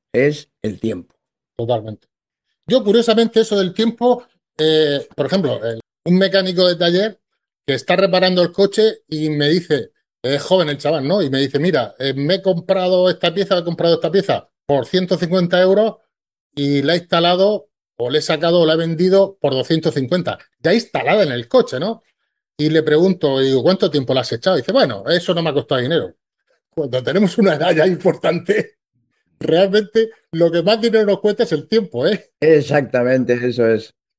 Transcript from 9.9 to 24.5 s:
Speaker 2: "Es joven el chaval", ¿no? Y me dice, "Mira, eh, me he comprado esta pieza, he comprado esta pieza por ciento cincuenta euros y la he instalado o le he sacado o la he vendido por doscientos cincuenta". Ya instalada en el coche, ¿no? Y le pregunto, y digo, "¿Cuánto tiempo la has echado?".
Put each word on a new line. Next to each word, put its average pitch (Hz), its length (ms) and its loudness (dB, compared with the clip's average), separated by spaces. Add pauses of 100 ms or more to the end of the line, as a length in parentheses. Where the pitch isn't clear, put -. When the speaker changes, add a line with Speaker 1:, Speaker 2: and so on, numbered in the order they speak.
Speaker 2:
"Es 139 220 -2
joven 180 260 2
el 143 80 -4
chaval", 147 300 -2
¿no? 190 140 0
Y 139 80 -2
me 135 100 -2
dice, 139 180 -2
"Mira, 147 400 -2
eh, 135 160 -4
me 143 220 -2
he 185 60 -8
comprado 185 680 0
esta 175 240 -2
pieza, 190 240 -2
he 170 60 -4
comprado 170 320 0
esta 165 160 -4
pieza 170 380 -2 (160)
por 139 200 0
ciento 185 320 -2
cincuenta 180 440 0
euros 196 340 2 (580)
y 143 280 0
la 147 120 0
he 175 40 0
instalado 180 720 0 (260)
o 120 140 -6
le 147 100 0
he - 20 -2
sacado 170 380 0
o 165 60 4
la 156 80 2
he 160 40 2
vendido 185 640 2
por 135 140 -2
doscientos 156 400 -2
cincuenta". 139 440 -4 (220)
Ya 165 140 0
instalada 196 500 0
en 147 80 -2
el 120 160 -8
coche, - 320 0
¿no? 220 240 -8 (540)
Y 151 120 0
le 160 140 2
pregunto, 156 580 2
y 135 60 2
digo, 131 160 0
"¿Cuánto 185 260 2
tiempo 135 240 -2
la 131 80 0
has - 120 -8
echado?". 175 240 0